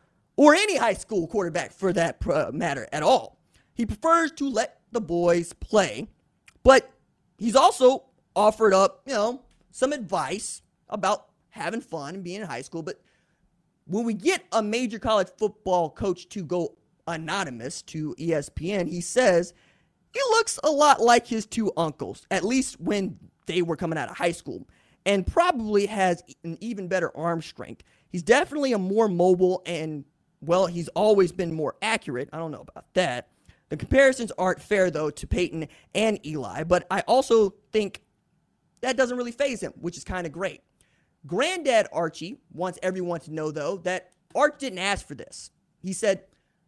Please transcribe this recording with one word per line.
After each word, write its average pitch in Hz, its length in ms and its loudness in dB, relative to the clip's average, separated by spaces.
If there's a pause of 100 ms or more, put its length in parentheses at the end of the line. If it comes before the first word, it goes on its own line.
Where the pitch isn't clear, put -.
(360)
or 294 200 8
any 403 200 0
high 226 200 0
school 175 320 -4
quarterback 170 440 -4
for 190 220 -2
that 170 260 0
pr-, 147 320 0
matter 143 400 -4
at 151 120 -4
all. 202 340 2 (380)
He 233 100 -2
prefers 320 480 2
to 277 160 -4
let 226 320 -4 (100)
the 226 100 -2
boys 170 520 0
play, 165 540 -2 (560)
but 262 280 6 (460)
he's 220 180 -2
also 269 500 6 (300)
offered 214 380 4
up, 190 320 2
you 269 80 -8
know, 233 300 -2 (260)
some 277 240 -2
advice 185 720 -6 (260)
about 202 380 -4 (220)
having 214 320 -8
fun 156 340 -12
and 196 80 -12
being 180 180 -10
in 185 60 -10
high 131 140 -10
school. 165 200 -12
But 165 180 -12 (840)
when 208 180 -4
we 233 120 -2
get 311 360 -2
a 220 120 2
major 233 340 -4
college 214 400 0
football 180 540 -2
coach - 380 -4
to 196 140 -10
go 170 320 -4 (320)
anonymous 160 760 -6
to 156 360 -8
E 165 140 -2
S 143 160 -2
P 175 220 -8
N, 190 160 -2
he 175 140 -6
says 180 520 2 (600)
he - 60 -6 (100)
looks 440 340 2
a 302 60 2
lot 285 320 6
like 240 240 6
his 220 220 -4
two 214 280 -2
uncles, 147 540 -6
at 190 140 -2
least 262 360 -2
when 196 380 -4 (300)
they 175 160 0
were 165 120 -2
coming 160 220 -4
out 131 120 -4
of 175 60 -14
high 175 160 0
school, - 360 -12 (400)
and 196 180 2
probably 220 640 2
has 190 360 0 (200)
an 165 180 -10
even 208 260 -8
better 175 300 -2
arm 165 240 -2
strength. - 400 -16 (280)
He's 180 120 -6
definitely 277 520 2
a 214 40 0
more 202 300 2
mobile 180 580 2
and, 156 400 -6 (340)
well, 175 280 2
he's 175 220 -6
always 196 420 4
been 170 200 -4
more 156 300 -4
accurate. 151 500 -4
I 156 60 -12
don't 160 140 -8
know 117 100 -14
about - 320 -20
that. 135 360 -2 (400)
The 156 80 -6
comparisons 262 600 2
aren't 185 240 0
fair, 185 300 0
though, 151 180 -4
to - 160 -10
Peyton 160 420 -4 (280)
and 214 280 0
Eli, 151 400 -8
but 175 280 2
I 190 100 0
also 226 540 4 (160)
think 208 320 -4 (800)
that 247 140 -4
doesn't 247 220 0
really 240 140 -6
faze 269 300 -4
him, 170 180 -8
which 175 180 -8
is - 60 -18
kinda 180 260 -8
great. 170 320 -8 (640)
Granddad 254 680 0
Archie 170 460 -6 (140)
wants 175 320 -6
everyone 180 380 -4
to 151 120 -14
know, 156 160 -6
though, 156 280 -6
that 175 340 -6 (240)
Arch 294 240 2
didn't 226 180 -8
ask 190 300 -4
for 147 80 -14
this. - 340 -18 (320)
He 185 100 -8
said, 196 340 -2 (420)